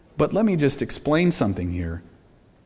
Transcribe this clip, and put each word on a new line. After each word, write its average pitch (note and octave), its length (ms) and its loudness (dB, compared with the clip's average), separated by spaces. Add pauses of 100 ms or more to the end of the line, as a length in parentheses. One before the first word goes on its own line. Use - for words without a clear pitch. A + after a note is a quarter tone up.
(180)
But D3 140 2
let G3 120 2
me G3+ 120 2
just C#3+ 260 0
explain D#3+ 500 0
something F#2+ 400 -2
here. F2 300 -6 (640)